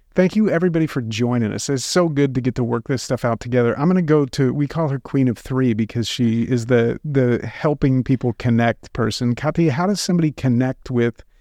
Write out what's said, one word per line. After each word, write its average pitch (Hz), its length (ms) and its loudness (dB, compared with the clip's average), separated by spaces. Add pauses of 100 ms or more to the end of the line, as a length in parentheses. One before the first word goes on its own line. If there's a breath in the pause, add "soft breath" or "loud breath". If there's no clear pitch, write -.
(140)
Thank 185 220 2
you, 214 140 2
everybody, 165 380 2
for 135 140 -4
joining 117 520 0
us. - 160 -6
It's 135 140 -2
so 180 240 0
good 139 280 0
to 131 60 -2
get 120 140 -2
to 123 80 -2
work 117 240 -4
this 131 160 -2
stuff 127 220 -4
out 113 140 -2
together. 120 400 0
I'm 151 80 2
gonna 185 160 2
go 151 240 2
to, 127 260 0
we 143 140 -2
call 160 220 -2
her 135 100 -4
Queen 135 280 0
of 113 120 0
Three 131 340 0
because 110 340 -2
she 117 360 0
is 120 240 -2
the, 117 360 2
the 131 420 0
helping 131 580 0
people 123 300 0
connect 117 600 0
person. 120 420 -2
Katia, 156 380 0
how 175 140 -2
does 202 120 0
somebody 165 320 0
connect 127 600 -2
with 120 320 0 (180)